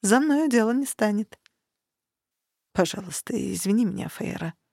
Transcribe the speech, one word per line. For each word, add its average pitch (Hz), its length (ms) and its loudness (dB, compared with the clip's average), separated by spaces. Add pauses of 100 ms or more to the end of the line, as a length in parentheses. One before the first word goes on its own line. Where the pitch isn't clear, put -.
За 226 180 4
мною 302 280 4
дело 233 220 4
не 269 160 0
станет. 214 520 -2 (1400)
«Пожалуйста, 180 560 -2
извини 196 500 0
меня, 180 240 -4
Фейра», 165 460 -6 (180)